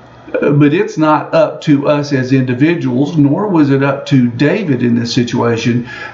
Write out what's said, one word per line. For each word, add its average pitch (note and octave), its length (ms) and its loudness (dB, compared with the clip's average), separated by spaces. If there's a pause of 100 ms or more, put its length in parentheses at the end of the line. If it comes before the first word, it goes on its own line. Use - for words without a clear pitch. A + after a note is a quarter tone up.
(340)
Uh, - 180 0
but D3 220 4
it's G#3 240 -2
not D3+ 360 0
up D3 280 0
to C#3 260 2
us D3 240 -2
as B2+ 200 -2
individuals, C3+ 840 0
nor D3+ 320 2
was D#3 220 2
it C#3 120 2
up C#3 240 -2
to B2 240 2
David D3+ 520 0
in A#2+ 120 0
this A#2 200 -2
situation A#2 760 -2 (260)